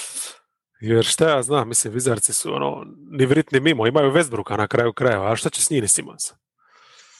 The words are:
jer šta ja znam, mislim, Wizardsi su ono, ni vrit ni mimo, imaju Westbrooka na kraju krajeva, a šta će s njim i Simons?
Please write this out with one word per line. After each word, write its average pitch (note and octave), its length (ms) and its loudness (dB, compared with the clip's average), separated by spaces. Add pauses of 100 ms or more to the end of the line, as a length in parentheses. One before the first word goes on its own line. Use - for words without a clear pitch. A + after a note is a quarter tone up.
(800)
jer A2+ 240 2
šta - 240 2
ja C#3 140 2
znam, B2 260 -2
mislim, A2+ 260 -4
Wizardsi B2 380 0
su - 220 -4
ono, C#3+ 300 -4 (260)
ni C3 160 2
vrit D3 260 2
ni C3 80 2
mimo, C3+ 260 2
imaju C3+ 260 4
Westbrooka A#2+ 440 0
na G#2 100 0
kraju A#2 260 0
krajeva, A2 400 0
a A2+ 40 0
šta - 140 -4
će - 120 -4
s - 80 0
njim C3+ 140 0
i F#2+ 40 -2
Simons? - 440 -4 (880)